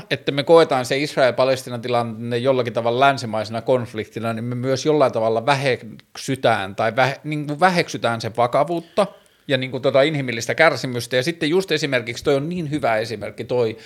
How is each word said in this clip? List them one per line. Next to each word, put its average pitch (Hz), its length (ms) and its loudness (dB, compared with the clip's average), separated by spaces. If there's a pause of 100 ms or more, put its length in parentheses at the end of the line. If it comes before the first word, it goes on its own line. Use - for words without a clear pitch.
että - 220 -2
me 139 120 -2
koetaan 156 420 6
se 135 120 -2
Israel-Palestiina-tilanne 123 1400 0
jollakin 123 360 0
tavalla 117 260 0
länsimaisena 113 640 0
konfliktina, 113 720 -2
niin 113 120 -6
me 123 100 -6
myös 127 300 -2
jollain 147 260 4
tavalla 113 340 0
väheksytään 123 1300 -2
tai 113 200 0
vähe-, 131 280 0
niinku 147 360 -6
väheksytään 135 640 0
sen 110 160 -6
vakavuutta, 165 680 0 (400)
ja 135 100 2
niinku 127 220 -4
tota 135 220 4
inhimillistä 139 540 0
kärsimystä. 131 600 0
Ja 127 80 2
sitten 165 260 -2
just 185 220 0
esimerkiksi 123 520 -2
toi 143 120 4
on 143 140 -2
niin 175 220 -6
hyvä 123 260 0
esimerkki 110 460 -6
toi, 120 420 -2